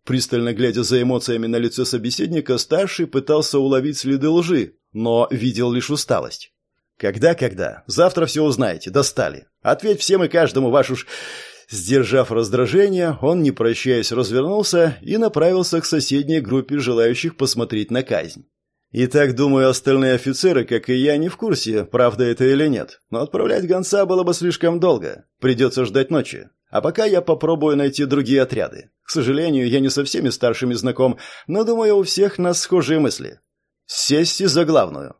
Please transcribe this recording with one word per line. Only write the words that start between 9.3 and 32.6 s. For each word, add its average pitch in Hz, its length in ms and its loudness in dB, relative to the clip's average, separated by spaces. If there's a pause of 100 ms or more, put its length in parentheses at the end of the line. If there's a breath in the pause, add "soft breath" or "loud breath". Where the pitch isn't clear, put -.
Ответь 196 380 0
всем 190 220 2
и 160 60 0
каждому, 135 420 2
ваш 131 200 2
уж". 123 160 -6 (640 loud breath)
Сдержав 113 600 2
раздражение, 131 920 0
он, 165 200 2
не 143 80 2
прощаясь, 117 640 0
развернулся 156 880 0
и - 160 -4
направился 185 640 0
к 156 60 -6
соседней 143 540 0
группе 131 380 -2
желающих 120 600 0
посмотреть 117 520 -2
на 117 120 -2
казнь. 82 420 -6 (480)
"Итак, 127 420 2
думаю, 135 360 4
остальные 135 420 2
офицеры, 135 540 0
как 117 240 -2
и 127 40 2
я, 143 220 2
не 160 120 0
в - 100 -8
курсе, 113 460 -2
правда 123 400 2
это 120 200 0
или 139 240 4
нет, 110 320 -4 (100)
но 113 120 -4
отправлять 196 440 -2
гонца 190 380 0
было 185 180 0
бы 175 120 0
слишком 170 440 -2
долго, 117 460 0 (160)
придётся 127 460 0
ждать 131 240 0
ночи. 131 400 -4 (200)
А - 100 0
пока 214 260 0
я 185 160 2
попробую 156 540 2
найти 143 280 0
другие 135 380 2
отряды. - 480 -4 (120)
К - 80 -18
сожалению, 139 580 0
я 135 120 2
не 135 100 2
со 143 140 -2
всеми 135 240 -2
старшими 120 460 -2
знаком, 123 440 0 (280 loud breath)
но, 202 180 -2
думаю, 220 320 2
у 196 60 4
всех 196 360 0
нас 175 220 0